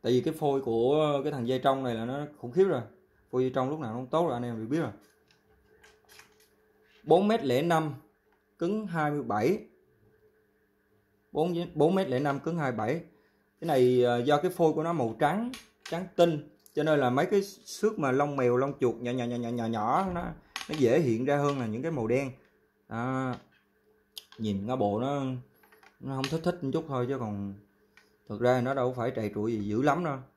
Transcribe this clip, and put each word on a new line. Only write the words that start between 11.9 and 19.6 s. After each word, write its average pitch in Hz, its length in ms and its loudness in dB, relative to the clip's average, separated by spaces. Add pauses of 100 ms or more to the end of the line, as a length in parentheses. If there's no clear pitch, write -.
mét 190 140 2
lẻ 127 120 0
năm, 139 200 0
cứng 165 180 -4
hai 139 120 0
mươi 110 80 -4
bảy. 120 220 -2 (600)
Cái 165 80 -6
này, 127 340 6
ờ, 120 160 4
do 143 220 2
cái 180 100 0
phôi 165 220 2
của 156 100 -2
nó 165 100 -2
màu 117 260 -2
trắng, 202 340 0 (300)
trắng 180 240 -6 (100)
tinh, 165 320 4 (240)
cho 151 100 -2
nên 156 180 4
là 123 100 4
mấy 143 160 2
cái 196 160 2
xước - 560 -4
mà 139 140 2
lông 143 240 2
mèo, 123 200 4
lông 139 240 0
chuột 117 160 2
nhỏ, 120 140 -6
nhỏ, 127 140 -2
nhỏ, 120 120 -4
nhỏ, 120 120 -4
nhỏ, 117 180 -4